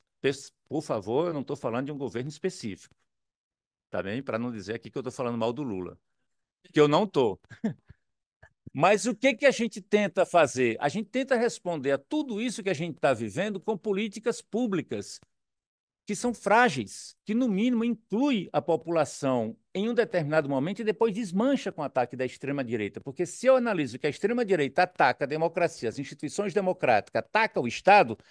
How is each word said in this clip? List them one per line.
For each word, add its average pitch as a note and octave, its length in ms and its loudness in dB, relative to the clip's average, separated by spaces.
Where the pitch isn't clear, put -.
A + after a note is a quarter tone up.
Pes-, C#3 300 -4
por D3+ 140 -4
favor, B2 460 -2
eu E3+ 60 -4
não C#3 100 -6
tô C#3+ 120 -8
falando B2+ 320 -4
de D3 40 -8
um D3 60 -10
governo B2+ 320 -6
específico, - 680 -10
tá F#2+ 120 -4
bem? G2+ 200 -6
Pra A#2+ 180 -4
não B2 120 -6
dizer G#2 240 -8
aqui A#2 140 -14
que - 80 -12
eu C3 60 -6
tô A#2+ 80 -8
falando A#2+ 260 -6
mal A2+ 140 0
do C3 120 -8
Lula, F#2 340 -8
que - 80 4
eu D3+ 80 8
não E3 200 4
tô. B2 320 2
<laughs> - 440 -8
Mas F#3+ 320 4
o B3 100 0
que C4+ 200 2
que B3+ 100 0
a C4 60 8
gente A3+ 280 -4
tenta G3 460 0
fazer? B2+ 540 4
A C#3+ 100 0
gente G#3 200 -6
tenta B3+ 260 -2
responder F3 560 -2
a C#3 60 2
tudo B3+ 440 -4
isso A3+ 220 -6
que F#3+ 80 -2
a - 20 0
gente D#3+ 260 -6
tá C#3+ 140 4
vivendo B2+ 460 -4
com G#3 180 -4
políticas G#3 640 -4
públicas F#3 800 -4
que G#3 100 -4
são A#3+ 180 -2
frágeis, G3+ 880 0
que, G#3 100 -4
no B3+ 140 2
mínimo, A3+ 380 2
inclui A#3 680 0
a D3 100 0
população C#3+ 920 0
em G3 140 -2
um A#3+ 60 -2
determinado D#3 560 0
momento C#3+ 320 -2
e - 20 -6
depois G#3+ 300 0
desmancha G#3+ 580 0
com - 100 -10
o D3 40 -4
ataque B2+ 320 -2
da B2+ 80 -2
extrema-direita. B2 760 -4
Porque C#3+ 260 -6
se - 200 -8
eu C4 100 6
analiso F3+ 420 -2
que D#3 100 -4
a - 20 0
extrema-direita F#3 760 0
ataca D3+ 400 2
a C#3 40 0
democracia, D#3+ 600 -2
as A2 120 -4
instituições D#3 540 -6
democráticas, D3+ 680 2
ataca G#3 420 0
o B2 60 -2
Estado, D#3+ 500 6